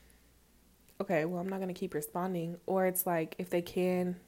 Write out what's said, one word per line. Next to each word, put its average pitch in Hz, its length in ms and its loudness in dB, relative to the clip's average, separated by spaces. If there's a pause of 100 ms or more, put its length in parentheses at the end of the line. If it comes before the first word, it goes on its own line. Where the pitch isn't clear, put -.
(1000)
Okay, 165 240 2
well, 175 160 -2
I'm 190 80 -4
not 190 100 -2
gonna 185 140 -4
keep 180 200 -4
responding. 175 720 -2
Or 185 200 4
it's 185 200 0
like, 165 320 0
if 180 120 -6
they 175 120 2
can 180 540 2 (120)